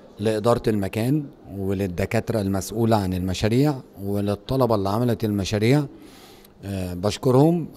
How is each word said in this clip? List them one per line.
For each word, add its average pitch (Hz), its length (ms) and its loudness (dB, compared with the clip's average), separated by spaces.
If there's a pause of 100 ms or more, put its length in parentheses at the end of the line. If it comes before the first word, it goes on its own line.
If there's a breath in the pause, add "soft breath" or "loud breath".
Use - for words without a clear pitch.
(200 loud breath)
لإدارة 110 480 2
المكان 113 560 0 (320)
وللدكاترة 98 840 -2
المسؤولة 101 560 0
عن 95 180 0
المشاريع 110 600 0 (280)
وللطلبة 101 720 0
اللي 98 140 0
عملت 113 360 0
المشاريع. 107 600 2 (800 loud breath)
آه، 95 300 -6
بشكرهم، 135 840 2